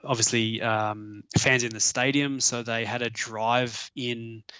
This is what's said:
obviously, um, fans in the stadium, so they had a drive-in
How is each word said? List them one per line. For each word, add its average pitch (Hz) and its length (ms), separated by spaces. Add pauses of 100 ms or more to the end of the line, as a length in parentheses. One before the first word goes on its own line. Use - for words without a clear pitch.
obviously, 113 600
um, 107 600 (140)
fans 131 260
in 120 60
the 110 100
stadium, 139 600
so 120 240
they 113 200
had 117 200
a 117 80
drive-in 117 1300 (180)